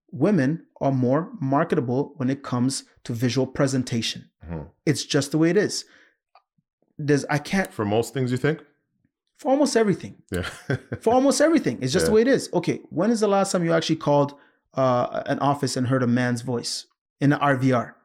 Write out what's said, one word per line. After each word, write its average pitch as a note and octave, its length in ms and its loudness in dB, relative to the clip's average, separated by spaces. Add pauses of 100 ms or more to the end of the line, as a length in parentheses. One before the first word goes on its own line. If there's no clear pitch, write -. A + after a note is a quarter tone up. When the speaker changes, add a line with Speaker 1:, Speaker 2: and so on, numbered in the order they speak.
(120)
Speaker 1:
women D#3+ 540 0 (140)
are C#3 120 0
more C3+ 400 0 (100)
marketable C#3 760 0
when C3 120 -2
it C#3 140 -4
comes B2+ 400 -2 (200)
to B2 100 -8
visual A#2+ 340 0
presentation. B2+ 840 -4 (160)
Speaker 2:
Mm-hmm. E2 180 -10 (220)
Speaker 1:
It's - 200 0
just C#3 260 -2
the D#3+ 60 0
way D#3+ 120 4
it E3+ 80 0
is. F#3 260 -2 (1120)
There's, C#3+ 320 0
I - 80 0
can't - 360 -2
Speaker 2:
For A2 120 -2
most A2 280 0
things, C3 180 -2
you B2+ 60 0
think? D3 260 -2 (760)
Speaker 1:
For D4+ 140 -4
almost C#4 240 2
everything. G#3 400 0 (160)
Speaker 2:
Yeah. F2 100 -2
<laughs> - 600 -6
Speaker 1:
For A3+ 120 2
almost C4 280 4
everything. D4 400 2
It's B2+ 120 -2
just E3+ 120 2
Speaker 2:
Yeah. - 40 2
Speaker 1:
the G#3+ 60 4
way A3 60 6
it A#3 60 2
is. B3+ 260 2
Okay, E3 360 -2
when F3+ 220 0
is A3+ 80 0
the G#3+ 80 2
last G3 240 2
time F3+ 120 0
you E3 100 0
actually E3 240 0
called, C#3+ 360 2 (400)
uh, B2+ 520 0
an - 140 -4
office C#3 380 -2
and B2+ 100 0
heard C3 160 0
a A#2+ 40 2
man's A#2+ 340 0
voice A#2+ 440 -6 (340)
in C#3+ 120 4
the D3 80 2
R C#3 160 2
V B2+ 160 2
R A2+ 340 -2